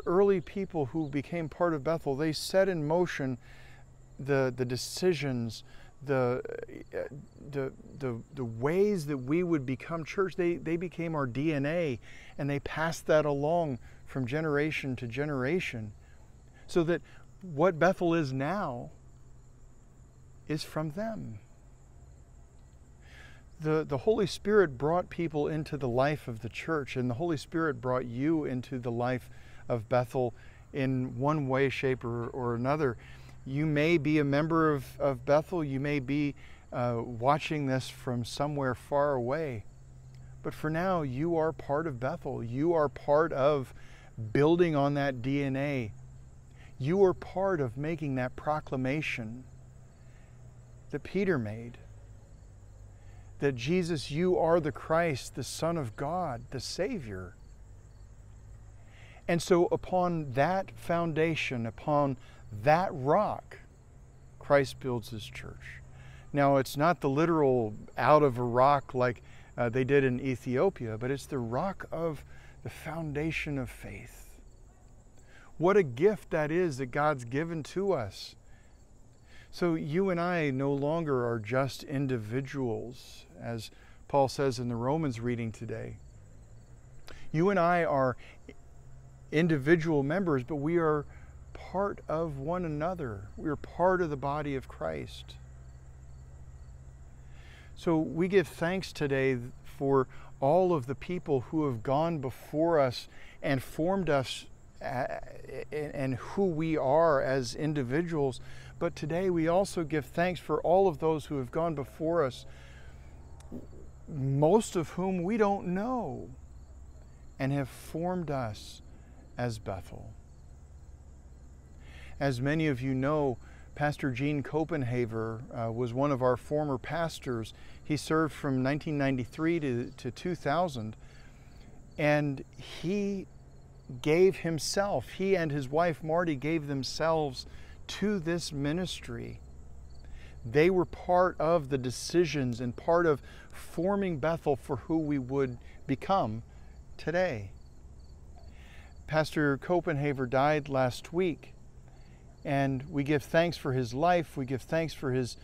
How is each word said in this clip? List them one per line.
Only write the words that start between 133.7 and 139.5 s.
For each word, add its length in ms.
gave 340
himself, 760
he 260
and 120
his 200
wife 340
Marty 320
gave 320
themselves 800
to 320
this 320
ministry. 880